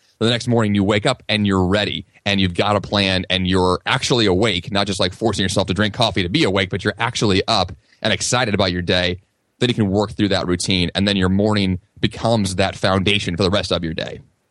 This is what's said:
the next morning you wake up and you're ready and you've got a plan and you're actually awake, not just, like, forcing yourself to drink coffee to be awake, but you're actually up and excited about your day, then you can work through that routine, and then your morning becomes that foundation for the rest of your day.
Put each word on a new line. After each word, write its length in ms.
the 60
next 180
morning 260
you 100
wake 220
up 220
and 180
you're 200
ready 400
and 160
you've 140
got 220
a 40
plan 500
and 180
you're 380
actually 400
awake, 440
not 160
just, 140
like, 120
forcing 300
yourself 260
to 60
drink 200
coffee 280
to 60
be 160
awake, 260
but 140
you're 140
actually 500
up 240
and 120
excited 420
about 180
your 100
day, 380
then 100
you 60
can 140
work 240
through 160
that 200
routine, 460
and 120
then 100
your 120
morning 500
becomes 560
that 180
foundation 640
for 80
the 60
rest 200
of 140
your 100
day. 260